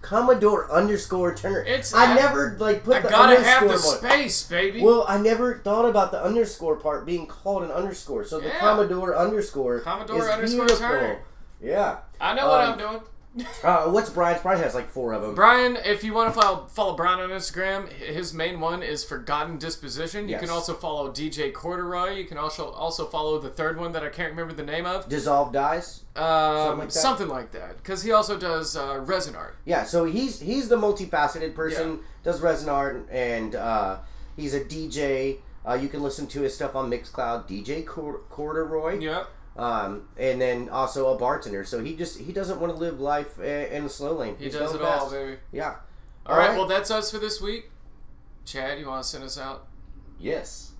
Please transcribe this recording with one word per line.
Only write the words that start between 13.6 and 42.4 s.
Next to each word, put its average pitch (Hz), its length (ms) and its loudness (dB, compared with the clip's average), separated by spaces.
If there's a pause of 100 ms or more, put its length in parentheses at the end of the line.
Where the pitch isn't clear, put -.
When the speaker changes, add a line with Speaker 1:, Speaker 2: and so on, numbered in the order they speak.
Speaker 1:
uh, 165 280 4
what's 220 180 2
Brian's? 170 320 2
Brian 185 220 2
has, 143 100 -2
like, - 160 -4
four 120 240 -4
of 104 100 -2
'em. 107 120 -4
Speaker 2:
Brian, 247 400 8
if 208 280 0
you 220 80 -2
wanna 226 200 2
follow, 196 380 4
follow 190 260 -2
Brian 180 240 2
on 185 100 -6
Instagram, 190 580 -4 (140)
h-, 151 140 -8
his 165 180 -6
main 165 260 -4
one 170 220 -2
is 151 220 -4
Forgotten 143 560 -4
Disposition. 165 680 -8
You - 100 -6
can - 100 -6
Speaker 1:
Yes. 170 80 -4
Speaker 2:
also 170 180 -4
follow 147 380 -6
D 147 180 -6
J 147 220 -4
Corduroy. 180 640 -4
You 190 120 -8
can 147 140 -10
also, 156 320 -6
also 165 340 -6
follow 156 320 -2
the 139 140 -8
third 160 280 -4
one 170 120 -6
that 160 120 -4
I 147 60 -6
can't 160 220 -6
remember 160 240 -8
the 151 80 -10
name 160 240 -4
of. 190 200 -4
Speaker 1:
Dissolve 139 460 2
Dies? 151 480 -2 (140)
Speaker 2:
Um, 156 80 -4
Speaker 1:
Something 156 560 2
like 151 80 -8
that? - 60 -6
Speaker 2:
something 220 340 4
like 127 240 -8
that. - 320 -14
'Cause 185 180 -6
he 220 100 0
also 208 280 4
does, 160 360 -2
uh, 139 300 -6
resin 117 300 -2
art. - 200 -10 (100)
Speaker 1:
Yeah, 151 180 2
so 170 220 2
he's, 226 340 -2
he's 233 280 -2
the 226 100 6
multifaceted 165 760 0
person. 160 480 -4
Speaker 2:
Yeah. - 300 -6
Speaker 1:
Does 156 100 -2
resin 160 280 0
art, 139 420 -2
and, 117 420 -2
uh, 104 440 -2 (380)
he's 143 200 -4
a 135 80 -2
D 151 260 -8
J. 135 520 -2 (220)
Uh, 120 120 -2
you 139 140 -2
can 147 120 -6
listen 143 240 -4
to 143 160 -6
his 135 140 -2
stuff 135 200 -6
on 131 140 -2
Mixcloud, 120 560 -4
D 98 160 -8
J 151 220 -6
Cor-, 147 380 -10 (100)
Corduroy. 156 640 -4
Speaker 2:
Yeah. 160 280 -4 (340)
Speaker 1:
Um, 107 480 -4 (100)
and 127 220 0
then 123 300 0
also 131 420 0
a 127 60 2
bartender. 120 480 -2
So 113 180 -6
he 160 120 -8
just, 170 240 -8
he 147 120 -12
doesn't 185 300 -4